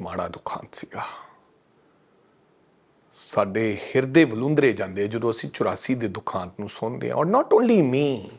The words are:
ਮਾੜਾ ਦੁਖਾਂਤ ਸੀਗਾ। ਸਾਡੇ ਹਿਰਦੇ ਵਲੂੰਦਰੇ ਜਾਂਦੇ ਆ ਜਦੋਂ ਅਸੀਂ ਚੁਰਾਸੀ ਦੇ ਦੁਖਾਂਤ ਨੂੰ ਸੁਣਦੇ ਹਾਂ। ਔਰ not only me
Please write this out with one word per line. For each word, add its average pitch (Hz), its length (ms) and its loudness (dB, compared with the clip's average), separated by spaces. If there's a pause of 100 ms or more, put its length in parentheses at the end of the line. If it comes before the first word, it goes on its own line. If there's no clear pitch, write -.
ਮਾੜਾ 87 260 -6
ਦੁਖਾਂਤ - 480 -10
ਸੀਗਾ। - 260 -10 (2000)
ਸਾਡੇ 104 680 0 (180)
ਹਿਰਦੇ 131 280 6
ਵਲੂੰਦਰੇ 135 500 2
ਜਾਂਦੇ 98 300 -4
ਆ 104 40 0
ਜਦੋਂ 113 240 0
ਅਸੀਂ - 180 -4
ਚੁਰਾਸੀ 104 460 -2
ਦੇ 117 120 -4
ਦੁਖਾਂਤ 92 520 -6
ਨੂੰ 101 100 -8
ਸੁਣਦੇ 117 400 -6
ਹਾਂ। 120 60 -4
ਔਰ 139 100 2
not 254 360 4
only 226 200 6
me 131 580 0